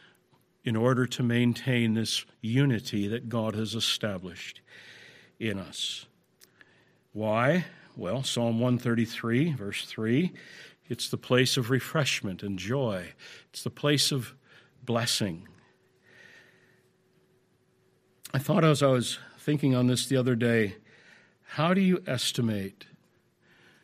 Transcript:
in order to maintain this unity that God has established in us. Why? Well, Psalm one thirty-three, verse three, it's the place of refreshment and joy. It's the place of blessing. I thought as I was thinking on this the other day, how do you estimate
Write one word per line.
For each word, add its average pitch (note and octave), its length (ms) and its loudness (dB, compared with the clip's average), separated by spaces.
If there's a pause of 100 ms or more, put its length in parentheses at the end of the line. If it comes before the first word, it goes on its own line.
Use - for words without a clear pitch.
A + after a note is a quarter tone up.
(640)
in A2+ 120 0
order B2 300 4
to A#2+ 160 -4
maintain A#2+ 720 2
this A2 320 -2 (160)
unity A2+ 680 0
that A#2 220 -6
God A2 240 -2
has G#2+ 200 -4
established F#2 840 -6 (800)
in G#2+ 180 -2
us. - 460 -8 (1080)
Why? A#2 500 2 (320)
Well, A2 260 -4
Psalm A#2 380 0
one B2 180 4
thirty-three, A#2 760 0
verse G2+ 320 -8
three, A#2+ 460 0 (560)
it's - 200 -6
the - 80 -2
place B2+ 400 2
of B2 140 -2
refreshment B2 720 -2
and G#2 160 -6
joy. G2+ 560 -4 (360)
It's - 120 -12
the B2 80 -6
place D3 420 0
of C3 220 -4 (500)
blessing. A2 640 -2 (2750)
I C3+ 40 0
thought D#3 240 2
as D3 200 4
I C#3 60 6
was B2 300 2 (200)
thinking D3 360 2
on B2 120 4
this B2 180 2
the C3+ 140 2
other B2+ 160 2
day, A2+ 420 2 (680)
how E3 280 0
do F#3+ 80 4
you F#3 260 4
estimate A2 800 -2 (1000)